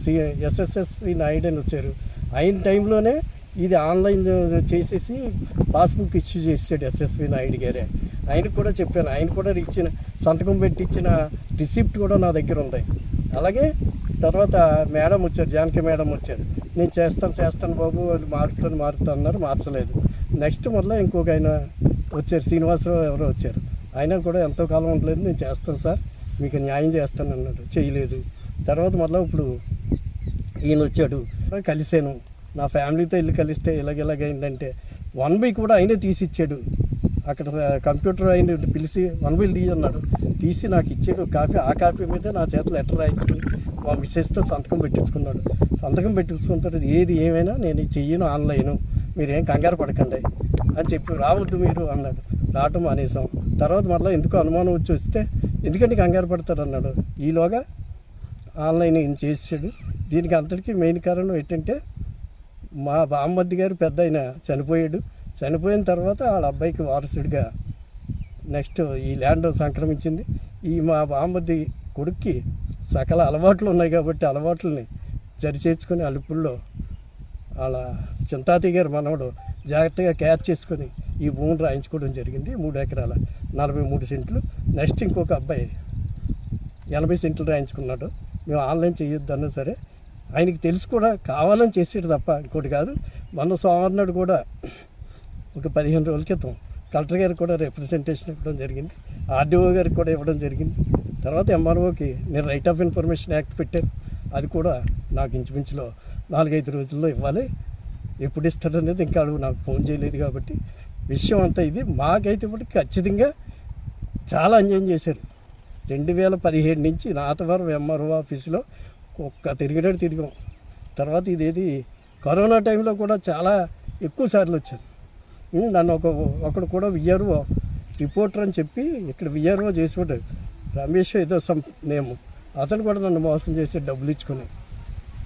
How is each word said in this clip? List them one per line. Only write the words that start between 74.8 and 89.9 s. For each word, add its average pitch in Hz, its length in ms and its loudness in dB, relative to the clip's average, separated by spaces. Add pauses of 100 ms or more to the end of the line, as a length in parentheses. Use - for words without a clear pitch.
సరిచేర్చుకొని 165 600 0
అలుపుల్లో 143 560 -4 (1000)
వాళ్ళ 131 180 -2 (580)
చింతాతి 175 340 2
గారు 175 200 2
మనవడు 147 420 -2 (380)
జాగ్రత్తగా 160 440 2
క్యాచ్ 156 380 2
చేసుకొని 151 360 -4 (360)
ఈ 147 60 2
భూమిని 147 280 0
రాయించుకోవడం 143 560 -2
జరిగింది. 131 420 -6
మూడు 156 240 -4
ఎకరాల 120 340 -2 (440)
నలభై 143 260 0
మూడు 135 220 0
సెంట్లు. 135 360 -4 (360)
నెక్స్ట్ 156 260 2
ఇంకొక 175 300 0
అబ్బాయి 143 380 -2 (1160)
ఎనభై 160 280 0
సెంట్లు 156 300 -2
రాయించుకున్నాడు. 135 640 -2 (400)
మేము 147 120 0
ఆన్‌లైన్ 165 420 0
చేయొద్దు 147 300 -4
అన్నా 143 160 -2
సరే, 139 280 -6 (600)